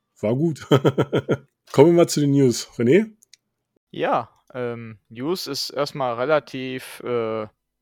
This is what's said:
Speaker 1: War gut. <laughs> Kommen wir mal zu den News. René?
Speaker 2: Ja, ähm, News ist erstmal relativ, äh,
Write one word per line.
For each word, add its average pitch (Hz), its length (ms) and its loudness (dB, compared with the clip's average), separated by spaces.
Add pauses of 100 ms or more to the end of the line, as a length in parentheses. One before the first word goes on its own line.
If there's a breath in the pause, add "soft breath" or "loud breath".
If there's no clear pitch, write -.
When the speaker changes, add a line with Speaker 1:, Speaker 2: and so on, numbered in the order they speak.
(180)
Speaker 1:
War 107 160 0
gut. 151 340 -4
<laughs> - 1000 -2
Kommen 147 180 8
wir 170 40 6
mal 170 140 6
zu - 140 -4
den 143 100 2
News. 135 460 2
René? 165 340 2 (800)
Speaker 2:
Ja, 147 380 -4 (240)
ähm, 117 460 -10 (100)
News 139 380 -8
ist 135 220 -8
erstmal 135 460 -6
relativ, 131 880 -4
äh, 110 460 -4 (340)